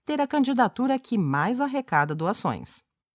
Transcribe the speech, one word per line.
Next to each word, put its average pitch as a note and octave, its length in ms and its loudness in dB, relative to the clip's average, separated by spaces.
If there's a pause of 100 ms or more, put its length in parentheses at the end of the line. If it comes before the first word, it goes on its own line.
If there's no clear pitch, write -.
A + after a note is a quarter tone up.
ter D4+ 160 -2
a C#4+ 40 2
candidatura C4 720 2
que A#3+ 200 -4
mais E3 420 2
arrecada B3 560 0
doações. D3+ 680 -4 (340)